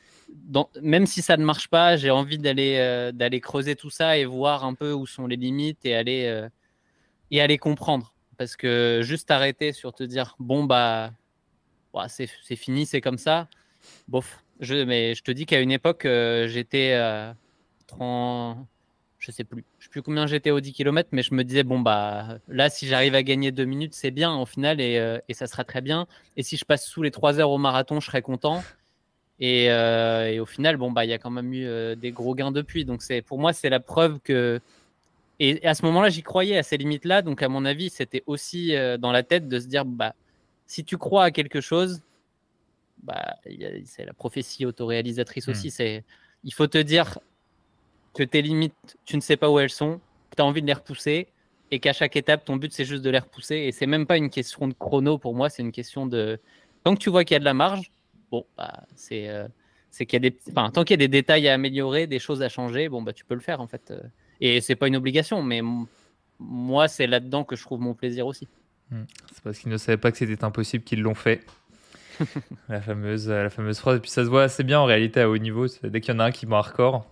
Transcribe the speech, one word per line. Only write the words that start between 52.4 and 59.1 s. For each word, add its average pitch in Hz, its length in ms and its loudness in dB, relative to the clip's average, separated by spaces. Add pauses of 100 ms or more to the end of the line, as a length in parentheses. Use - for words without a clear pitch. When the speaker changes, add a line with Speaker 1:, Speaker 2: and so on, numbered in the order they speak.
Speaker 1:
ton 139 100 -4
but, 143 180 -4
c'est 139 120 -4
juste 135 180 -6
de 131 80 0
les 127 80 4
repousser. - 380 -6
Et 143 160 -2
c'est 139 140 -4
même 151 200 0
pas 175 100 4
une 147 140 0
question - 380 -6
de 127 60 -6
chrono 143 440 0
pour 120 160 -6
moi, 135 160 0
c'est 131 120 -10
une 117 100 -6
question 131 340 -8
de, 110 320 -2 (460)
tant 190 100 4
que 202 60 0
tu 208 100 -2
vois 175 140 6
qu'il 160 100 2
y - 20 8
a 143 40 4
de 143 40 0
la 139 100 4
marge, 180 360 0 (400)
bon, 120 160 -6 (100)
bah, - 280 -12 (100)
c'est, 104 340 -10